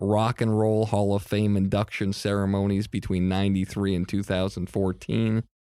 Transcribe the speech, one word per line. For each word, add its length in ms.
Rock 400
and 160
Roll 300
Hall 260
of 80
Fame 340
induction 560
ceremonies 760
between 420
ninety-three 640
and 160
two 140
thousand 480
fourteen, 720